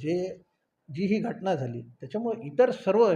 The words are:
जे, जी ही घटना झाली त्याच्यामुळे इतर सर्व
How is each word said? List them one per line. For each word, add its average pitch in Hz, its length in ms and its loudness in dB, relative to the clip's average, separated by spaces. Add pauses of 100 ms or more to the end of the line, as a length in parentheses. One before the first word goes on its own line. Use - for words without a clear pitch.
जे, 180 420 -4 (520)
जी 185 120 -2
ही 220 140 2
घटना 190 340 -2
झाली 120 260 -4
त्याच्यामुळे 202 640 -6
इतर 240 240 4
सर्व 202 460 4